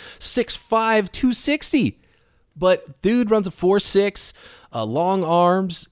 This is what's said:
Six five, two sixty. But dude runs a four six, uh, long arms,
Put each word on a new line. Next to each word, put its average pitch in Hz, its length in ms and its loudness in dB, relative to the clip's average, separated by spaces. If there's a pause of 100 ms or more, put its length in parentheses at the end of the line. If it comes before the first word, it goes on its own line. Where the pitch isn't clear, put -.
(180)
Six - 380 -4
five, 220 560 -2
two 247 220 -2
sixty. 285 640 -2 (580)
But 180 460 0
dude 226 280 2
runs 208 160 2
a 180 60 -8
four 190 260 2
six, 196 540 0 (400)
uh, 117 120 -4
long 175 380 0
arms, 175 680 0